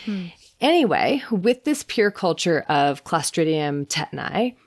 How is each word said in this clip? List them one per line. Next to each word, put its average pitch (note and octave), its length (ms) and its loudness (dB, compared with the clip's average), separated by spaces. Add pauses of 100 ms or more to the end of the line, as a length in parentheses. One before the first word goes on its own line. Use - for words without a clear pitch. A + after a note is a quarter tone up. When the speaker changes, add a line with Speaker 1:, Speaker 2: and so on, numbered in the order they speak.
Speaker 1:
Hmm. G3 220 -6 (340)
Speaker 2:
Anyway, C4+ 640 2 (100)
with A#3 320 0
this D4+ 180 0
pure G3+ 300 0
culture E3+ 560 0
of C#3+ 340 2
Clostridium D#3 840 0
tetani, - 680 -4 (120)